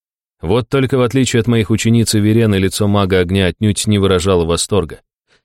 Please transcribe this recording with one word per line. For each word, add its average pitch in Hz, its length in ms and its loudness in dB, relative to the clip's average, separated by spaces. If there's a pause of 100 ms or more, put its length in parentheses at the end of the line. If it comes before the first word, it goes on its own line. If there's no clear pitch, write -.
(400)
Вот 110 280 -2
только 135 280 -2
в 123 60 2
отличие 123 380 0
от 104 60 -2
моих 113 240 0
учениц 113 440 0
и 107 60 2
Верены, 107 360 2
лицо 95 320 -2
мага 98 320 0
огня 92 260 0
отнюдь 101 400 -2
не 104 120 2
выражало 92 460 2
восторга. 82 560 -2 (440)